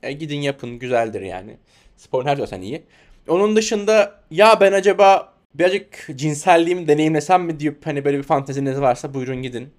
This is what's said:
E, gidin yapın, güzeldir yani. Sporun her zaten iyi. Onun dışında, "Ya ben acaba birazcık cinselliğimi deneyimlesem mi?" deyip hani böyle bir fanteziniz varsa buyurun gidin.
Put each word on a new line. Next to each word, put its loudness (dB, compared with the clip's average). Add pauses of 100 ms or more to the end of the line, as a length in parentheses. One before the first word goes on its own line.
E, -8
gidin -8
yapın, -6
güzeldir -2
yani. -12 (400)
Sporun -6
her 0
zaten -8
iyi. -10 (460)
Onun 2
dışında, 0 (100)
"Ya 6
ben 6
acaba 4 (220)
birazcık -2 (100)
cinselliğimi 0
deneyimlesem 2
mi?" -8
deyip -6
hani -6
böyle 0
bir -6
fanteziniz -2
varsa -2
buyurun -8
gidin. -10 (100)